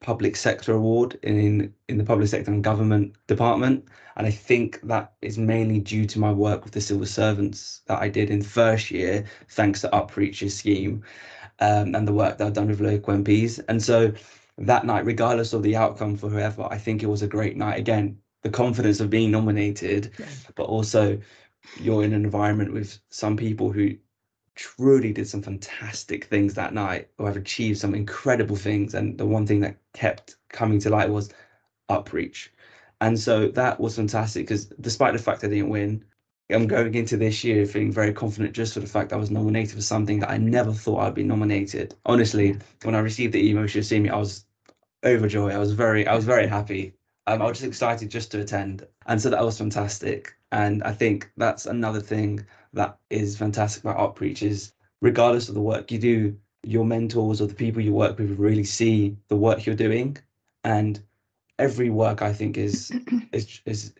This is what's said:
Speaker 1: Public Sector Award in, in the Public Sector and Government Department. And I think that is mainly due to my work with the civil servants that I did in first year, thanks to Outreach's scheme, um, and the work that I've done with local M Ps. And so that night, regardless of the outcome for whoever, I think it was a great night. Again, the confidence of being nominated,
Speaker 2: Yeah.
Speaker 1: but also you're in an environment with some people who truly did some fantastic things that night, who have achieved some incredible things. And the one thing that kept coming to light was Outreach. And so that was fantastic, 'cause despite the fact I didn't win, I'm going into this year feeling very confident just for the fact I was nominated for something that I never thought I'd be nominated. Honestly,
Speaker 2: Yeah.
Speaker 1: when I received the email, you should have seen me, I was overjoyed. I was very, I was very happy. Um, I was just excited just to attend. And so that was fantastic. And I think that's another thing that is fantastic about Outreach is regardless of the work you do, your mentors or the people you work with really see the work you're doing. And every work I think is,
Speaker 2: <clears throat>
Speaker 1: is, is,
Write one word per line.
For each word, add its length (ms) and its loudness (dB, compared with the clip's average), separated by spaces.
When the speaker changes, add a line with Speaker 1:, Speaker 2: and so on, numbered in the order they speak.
Speaker 1:
Public 360 -2
Sector 360 0
Award 500 2
in, 500 2
in 80 -2
the 80 2
Public 240 2
Sector 220 -2
and 120 0
Government 520 2
Department. 580 2
And 100 -2
I 40 2
think 520 0
that 380 -2
is 160 -6
mainly 420 2
due 260 -2
to 140 -4
my 120 2
work 340 0
with 80 -18
the 80 -4
civil 240 -2
servants 840 -2
that 140 -2
I 80 -2
did 200 0
in 120 0
first 500 2
year, 320 -2
thanks 320 0
to 140 0
Outreach's 600 -2
scheme, 480 -2
um, 360 2
and 120 0
the 60 2
work 240 2
that 100 0
I've 60 -2
done 140 0
with 140 0
local 320 2
M 100 2
Ps. 360 4
And 220 0
so 300 6
that 280 2
night, 200 0
regardless 480 0
of 100 0
the 140 2
outcome 400 0
for 120 -6
whoever, 400 -4
I 80 -6
think 240 -4
it 60 -2
was 140 -2
a 60 -2
great 280 -2
night. 240 -2
Again, 380 0
the 60 -4
confidence 500 2
of 100 0
being 220 2
nominated, 880 0
Speaker 2:
Yeah. 60 -14
Speaker 1:
but 80 -4
also 540 2
you're 240 2
in 100 2
an 120 0
environment 480 0
with 240 -8
some 280 -2
people 340 -2
who 240 0
truly 580 2
did 160 -4
some 120 -6
fantastic 840 -10
things 300 0
that 180 -4
night, 340 -6
who 80 -6
have 120 -4
achieved 420 -2
some 160 -2
incredible 640 0
things. 360 -2
And 240 -4
the 80 -4
one 220 0
thing 140 2
that 160 -4
kept 420 -4
coming 320 0
to 80 0
light 200 2
was 200 -4
Outreach. 640 -4
And 160 2
so 320 2
that 300 0
was 160 -2
fantastic, 520 -2
'cause 180 -4
despite 320 0
the 100 -2
fact 220 -2
I 20 -2
didn't 220 0
win, 340 -2
I'm 160 2
going 280 0
into 200 -2
this 300 0
year 200 4
feeling 280 -2
very 180 2
confident 420 -4
just 200 -4
for 80 -6
the 60 -10
fact 260 -4
I 40 -4
was 140 -2
nominated 440 0
for 60 -8
something 380 -2
that 120 -2
I 60 -2
never 360 2
thought 280 -2
I'd 120 0
be 100 -2
nominated. 720 -2
Honestly, 440 4
Speaker 2:
Yeah. 80 -2
Speaker 1:
when 120 0
I 40 2
received 340 -2
the 140 4
email, 160 2
you 60 0
should 100 -2
have 60 -2
seen 180 2
me, 60 2
I 80 0
was 280 -4
overjoyed. 480 2
I 60 -2
was 140 0
very, 340 2
I 80 4
was 100 0
very 220 4
happy. 460 -4
Um, 140 0
I 40 0
was 140 -2
just 80 -8
excited 420 -2
just 220 -8
to 100 -4
attend. 440 -6
And 160 0
so 80 0
that 140 2
was 140 -2
fantastic. 760 -6
And 320 0
I 80 -4
think 460 0
that's 300 -2
another 340 -2
thing 440 -4
that 240 -4
is 280 -2
fantastic 460 -2
about 140 -2
Outreach 460 -2
is 300 -4
regardless 460 4
of 80 -8
the 60 0
work 300 -2
you 80 -2
do, 360 2
your 220 0
mentors 540 0
or 80 2
the 60 -6
people 280 -2
you 120 2
work 240 2
with 220 -2
really 260 4
see 500 2
the 80 4
work 280 4
you're 100 0
doing. 420 0
And 360 0
every 300 2
work 320 2
I 120 0
think 240 -4
is, 340 -4
Speaker 2:
<clears throat> 200 -2
Speaker 1:
is, 340 -6
is, 340 -8